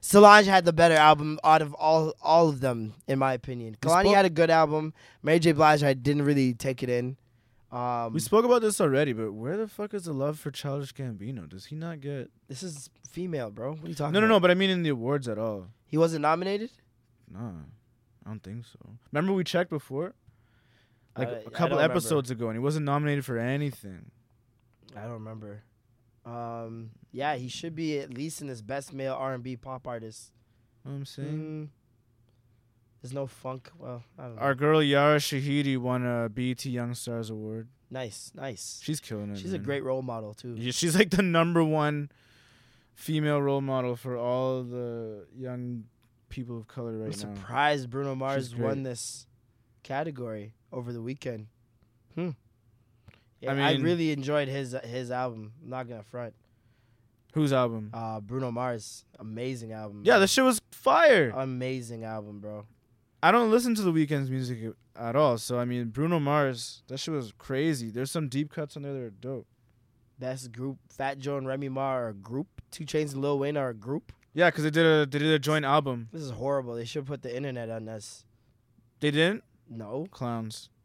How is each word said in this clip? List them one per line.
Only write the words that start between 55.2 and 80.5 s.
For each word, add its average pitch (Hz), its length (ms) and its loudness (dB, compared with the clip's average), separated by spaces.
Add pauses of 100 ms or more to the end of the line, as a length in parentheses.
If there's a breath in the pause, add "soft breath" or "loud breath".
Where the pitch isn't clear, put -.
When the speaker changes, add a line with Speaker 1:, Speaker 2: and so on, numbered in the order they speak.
Speaker 1:
I'm 120 80 -16
not 127 180 -10
gonna 113 140 -14
front. 120 320 -14 (960)
Speaker 2:
Whose 151 200 2
album? 113 420 0
Speaker 1:
Uh, 113 260 -8
Bruno 123 300 -6
Mars. 120 540 -8 (140)
Amazing 117 540 -10
album, 104 320 -12
Speaker 2:
Yeah, 226 100 6
Speaker 1:
bro. 208 60 6
Speaker 2:
this 196 120 4
shit 262 120 4
was 247 160 4 (100)
fire. 262 640 6
Speaker 1:
Amazing 127 680 -6
album, 107 360 -10
bro. 104 260 -14 (560)
Speaker 2:
I 165 100 6
don't 226 180 4
listen 240 260 4
to 214 60 -2
The 180 100 2
Weeknd's 147 380 0
music 123 420 -6 (240)
at 117 180 -6
all, 139 240 4
so, 123 200 -4
I 120 80 -2
mean, 123 220 -4
Bruno 151 300 -2
Mars, 139 720 -2
that 131 100 -10
shit 165 160 -8
was 120 220 -6
crazy. 135 540 -4
There's 127 200 -6
some 156 180 -4
deep 143 220 -4
cuts 151 260 -10
on 147 60 -12
there 143 120 -10
that 135 80 -8
are 117 80 -12
dope. 113 360 -12 (720)
Speaker 1:
Best 127 340 -10
group, 131 260 -8 (100)
Fat 139 300 -6
Joe 139 180 -4
and 135 100 -6
Remy 135 220 -6
Ma 135 140 -4 (100)
are 123 160 -2
a 107 60 -10
group. 113 320 -8 (240)
Two - 140 -12
Chainz 151 280 -2
and 135 100 -6
Lil 143 160 2
Wayne 143 200 -2
are 135 120 -2
a 120 40 -8
group. 120 380 -8 (200)
Speaker 2:
Yeah, 170 180 4
'cause 156 140 -4
they 156 60 2
did 165 160 6
a, 156 200 6
they 139 120 -4
did 151 140 2
a 156 60 4
joint 151 260 0
album. 135 480 2
Speaker 1:
This 165 100 -10
is 139 80 -8
horrible. 123 440 -2
They 117 100 -6
should 139 220 -6
put 139 160 -8
the 120 120 -8
internet 127 360 -6
on 113 140 -8
this. 107 400 -14 (760)
Speaker 2:
They 147 100 2
didn't? 165 340 2 (240)
Speaker 1:
No. 113 420 -8
Speaker 2:
Clowns. 117 580 -8 (160)